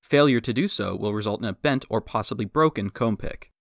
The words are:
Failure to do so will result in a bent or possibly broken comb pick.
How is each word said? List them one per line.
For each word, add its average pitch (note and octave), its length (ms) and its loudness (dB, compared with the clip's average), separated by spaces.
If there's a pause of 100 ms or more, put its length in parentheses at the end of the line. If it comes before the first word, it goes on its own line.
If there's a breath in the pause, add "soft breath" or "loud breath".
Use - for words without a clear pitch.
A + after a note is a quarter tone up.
Failure C#3+ 380 4
to A#2+ 120 -4
do C#3+ 160 0
so F#2+ 260 -4
will G#2 200 -2
result G#2 260 -2
in A2+ 80 -4
a F#2 60 -4
bent C3+ 340 -2
or G#2+ 140 -2
possibly G#2+ 420 -4
broken D3 460 0
comb A#2 260 0
pick. - 340 -10 (100)